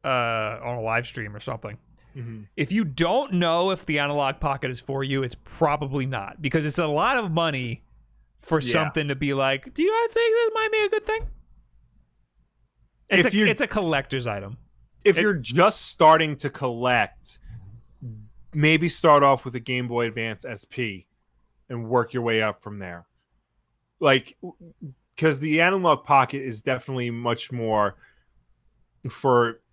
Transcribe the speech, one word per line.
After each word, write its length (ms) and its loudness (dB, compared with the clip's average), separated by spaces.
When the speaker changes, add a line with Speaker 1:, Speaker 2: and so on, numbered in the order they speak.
Speaker 1:
uh, 580 -2
on 140 -6
a 40 -8
live 280 -2
stream 260 -12
or 60 -14
something. 380 -10
Speaker 2:
Mm-hmm. 260 -12
Speaker 1:
If 140 -2
you 140 0
don't 480 0
know 400 2
if 120 -6
the 140 -2
Analog 400 -2
Pocket 320 -4
is 80 -10
for 240 -6
you, 220 -2
it's 100 -8
probably 640 -2
not, 340 -8
because 240 0
it's 140 -4
a 80 2
lot 300 2
of 160 -4
money 500 -2
for 200 0
Speaker 2:
Yeah. 120 -4
Speaker 1:
something 360 0
to 80 -4
be 180 -2
like, 400 -2
"Do 80 -2
you 300 0
think 20 -20
this 180 2
might 160 -2
be 80 0
a 120 0
good 160 -2
thing?" 200 -4
It's 180 4
Speaker 2:
If 80 0
Speaker 1:
a, 20 4
Speaker 2:
you're 120 6
Speaker 1:
it's 140 0
a 40 0
collector's 640 -2
item. 300 -8
Speaker 2:
if 140 6
Speaker 1:
It 40 2
Speaker 2:
you're 120 2
just 520 2
starting 500 6
to 140 -6
collect, 880 -2
maybe 360 4
start 360 6
off 200 4
with 120 -10
a 40 -6
Game 280 -6
Boy 180 -2
Advance 380 -6
S 200 -12
P 440 -8
and 200 -10
work 260 0
your 80 -2
way 200 0
up 200 -4
from 160 -14
there. 280 -14
Like, 360 4
'cause 240 2
the 220 0
Analog 420 2
Pocket 380 4
is 180 -8
definitely 500 -4
much 420 -4
more 440 0
for 520 2